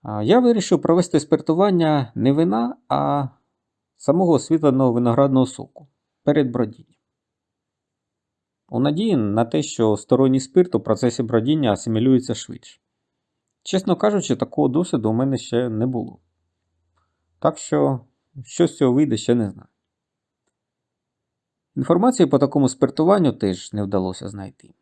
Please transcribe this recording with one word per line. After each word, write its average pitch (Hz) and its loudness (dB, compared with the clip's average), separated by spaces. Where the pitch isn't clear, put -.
А 107 -6
я 190 4
вирішив 220 2
провести 170 2
спиртування 160 0
не 123 2
вина, 208 0
а 143 -2
самого 170 2
освітленого 135 2
виноградного 131 2
соку - -18
перед 143 0
бродінням. 120 -6
У 120 -4
надії 160 0
на 107 0
те, 151 -2
що 110 0
сторонній 131 2
спирт 180 0
у 104 0
процесі 120 -2
бродіння 117 0
асимілюється 120 0
швидше. - -16
Чесно 190 -2
кажучи, 208 0
такого 143 -2
досвіду 127 -2
у - 0
мене 131 -2
ще 120 -4
не 110 -2
було. 110 -8
Так 156 -2
що, 139 -2
що - 0
з - -6
цього 127 2
вийде, 131 0
ще 120 -2
не 110 -2
знаю. - -20
Інформації 175 2
по 135 2
такому 139 2
спиртуванню 160 0
теж 92 -4
не 107 -4
вдалося 95 -4
знайти. 98 -18